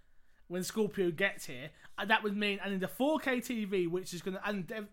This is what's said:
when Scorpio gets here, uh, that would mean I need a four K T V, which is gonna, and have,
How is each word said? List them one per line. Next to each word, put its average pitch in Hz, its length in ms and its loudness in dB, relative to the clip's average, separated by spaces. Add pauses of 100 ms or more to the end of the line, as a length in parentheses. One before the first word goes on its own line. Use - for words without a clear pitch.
(500)
when 180 160 -2
Scorpio 196 440 2
gets 190 360 0
here, 139 260 -8 (260)
uh, 196 60 -4
that 214 180 4
would 208 140 0
mean 202 260 2
I 190 80 -4
need 190 140 0
a 180 60 -2
four 302 300 4
K 254 200 2
T 233 240 -2
V, 190 240 2
which 175 260 -2
is 170 80 -8
gonna, 196 220 -4
and 196 260 -2
have, 214 240 -6